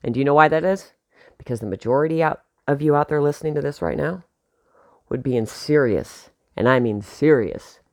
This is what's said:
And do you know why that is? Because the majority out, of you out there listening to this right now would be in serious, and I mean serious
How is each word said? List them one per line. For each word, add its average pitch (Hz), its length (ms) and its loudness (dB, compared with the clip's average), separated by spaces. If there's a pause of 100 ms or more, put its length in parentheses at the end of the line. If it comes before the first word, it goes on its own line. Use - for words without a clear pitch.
And 123 100 -4
do 123 80 -2
you 135 40 0
know 143 100 2
why 156 140 6
that 156 160 0
is? 190 280 -4 (460)
Because 117 220 -8
the 110 60 -10
majority 143 560 0
out, 156 200 -2 (260)
of 143 120 0
you 147 140 4
out 147 140 2
there 151 120 0
listening 147 360 -2
to 147 40 -2
this 143 220 -6
right 80 140 -4
now 170 260 -6 (880)
would 131 120 -4
be 123 160 -2
in 110 100 0
serious, 123 840 -2 (260)
and 113 120 2
I 131 100 4
mean 107 240 -2
serious - 800 0 (120)